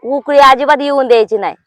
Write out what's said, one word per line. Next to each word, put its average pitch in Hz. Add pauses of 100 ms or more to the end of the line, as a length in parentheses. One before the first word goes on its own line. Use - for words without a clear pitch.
उकळी 277
अजिबात 269
येऊन 277
द्यायची 220
नाही. 180 (120)